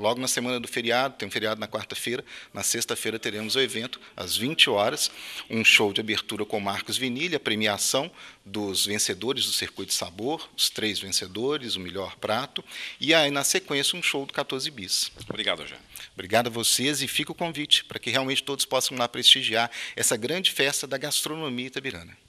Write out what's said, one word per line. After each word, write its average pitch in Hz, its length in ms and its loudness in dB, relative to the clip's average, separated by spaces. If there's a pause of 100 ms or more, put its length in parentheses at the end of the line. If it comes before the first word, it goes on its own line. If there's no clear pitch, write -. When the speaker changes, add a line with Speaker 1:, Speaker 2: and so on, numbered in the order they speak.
Speaker 1:
Logo 117 180 2
na 131 80 -4
semana 123 320 -2
do 113 80 -8
feriado, 123 460 0
tem 104 140 -8
um 92 40 -12
feriado 107 280 -2
na 107 80 -6
quarta-feira, 110 580 -6 (260)
na 101 120 -6
sexta-feira 113 560 -2
teremos 107 360 -4
o 135 60 4
evento, 120 400 -4 (160)
às 87 180 -2
vinte 131 360 4
horas, 110 400 2 (400)
um 113 120 2
show 104 300 8
de 110 80 2
abertura 107 420 -2
com 104 160 -2
Marcos 101 380 -2
Vinilha, 135 400 0
a - 20 -8
premiação 110 680 2 (340)
dos 98 440 0
vencedores 107 580 0
do 107 80 0
Circuito 95 380 -4
de - 40 2
Sabor, 104 600 -4
os - 140 2
três 104 260 -2
vencedores, 104 760 -2
o - 40 -4
melhor 90 360 -8
prato, 120 500 -2 (340)
e 143 140 4
aí 156 160 8
na 143 140 0
sequência 143 520 0
um 175 60 -8
show 139 240 0
do - 80 -12
quatorze 139 380 -2
Bis. 101 400 -2 (180)
Speaker 2:
Obrigado, 95 320 0
Eugênio. 71 220 -12 (320)
Speaker 1:
Obrigado 107 320 2
a - 20 -2
vocês 123 540 2
e 127 40 -2
fica 147 240 -2
o 156 40 -12
convite 147 500 2
para - 140 -8
que - 100 -4
realmente 131 320 2
todos 139 240 -2
possam 131 320 0
lá 120 100 2
prestigiar 117 640 4 (260)
essa 117 220 2
grande 151 340 0
festa 139 360 2
da 135 100 -2
gastronomia 143 720 -2
itabirana. 120 500 -8 (120)